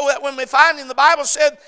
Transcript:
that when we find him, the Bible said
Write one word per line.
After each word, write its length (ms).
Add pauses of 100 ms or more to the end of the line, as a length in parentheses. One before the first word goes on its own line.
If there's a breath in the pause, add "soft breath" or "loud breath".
that 140
when 140
we 80
find 340
him, 80
the 80
Bible 300
said 320 (120)